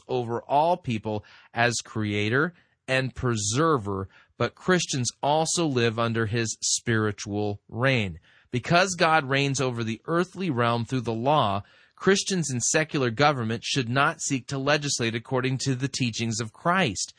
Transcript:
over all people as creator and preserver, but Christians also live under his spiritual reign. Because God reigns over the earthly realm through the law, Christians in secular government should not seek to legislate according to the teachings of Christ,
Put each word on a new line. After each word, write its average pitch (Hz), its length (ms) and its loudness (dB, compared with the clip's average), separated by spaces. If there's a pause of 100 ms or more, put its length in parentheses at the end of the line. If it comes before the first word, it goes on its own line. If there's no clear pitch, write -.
over 120 360 -2
all 160 340 2
people 110 480 -4 (300)
as 117 280 2
creator 110 680 -2 (340)
and 131 280 0
preserver, 110 960 0 (260)
but 120 180 -2
Christians 151 540 0 (140)
also 156 420 2
live 117 340 2
under 117 280 0
his 113 340 -2
spiritual 104 1080 -2
reign. 113 500 0 (300)
Because 175 440 2
God 160 340 2
reigns 139 320 0
over 120 240 0
the 110 220 -6
earthly 180 420 -2
realm 117 380 2
through 131 160 -2
the 117 100 -2
law, 113 520 2 (320)
Christians 190 540 0
in 123 100 -4
secular 151 500 0
government 117 520 0
should 120 280 -2
not 143 320 0
seek 127 240 -4
to 139 100 -6
legislate 135 580 0
according 127 500 -2
to 135 100 0
the 127 120 -4
teachings 113 540 -2
of 113 140 -8
Christ, 170 640 0